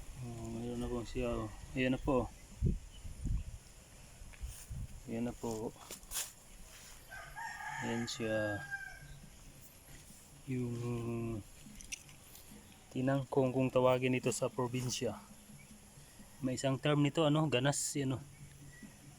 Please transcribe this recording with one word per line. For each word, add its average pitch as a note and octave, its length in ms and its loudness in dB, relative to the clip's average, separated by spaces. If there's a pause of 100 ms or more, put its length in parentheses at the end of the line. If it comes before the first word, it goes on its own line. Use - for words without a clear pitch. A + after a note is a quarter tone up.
(220)
Oh, A#2 400 -6
ayun A#2+ 160 -4
na B2 80 -2
po A#2+ 160 -2
siya, A#2+ 320 0
oh. A2 160 -2 (240)
Ayan C3 240 4
na - 40 -4
po. B2+ 280 4 (2750)
Ayan A#2 160 -2
na A#2+ 80 -2
po. A2+ 400 -4 (2000)
Ayan A#2 240 0
siya. A2 560 0 (1800)
Yung A#2 960 0 (1500)
tinangkong, C3 560 4
kung B2+ 240 4
tawagin B2+ 400 8
ito B2+ 160 2
sa A#2+ 240 2
probinsya. B2 640 0 (1300)
May B2+ 160 0
isang C3+ 160 4
term D3 240 6
nito, C#3+ 240 6
ano, D3+ 240 6
ganas, C3 480 4
ano. C3+ 240 0 (960)